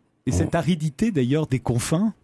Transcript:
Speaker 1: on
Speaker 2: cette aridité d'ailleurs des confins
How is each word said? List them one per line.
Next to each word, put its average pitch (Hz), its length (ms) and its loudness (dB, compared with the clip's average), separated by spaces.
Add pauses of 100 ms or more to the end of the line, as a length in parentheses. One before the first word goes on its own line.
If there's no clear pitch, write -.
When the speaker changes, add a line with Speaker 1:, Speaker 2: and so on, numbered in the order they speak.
(280)
Speaker 1:
on 131 40 0
Speaker 2:
cette 165 240 0
aridité 160 560 0
d'ailleurs 143 360 0
des 131 120 -2
confins 165 540 0 (100)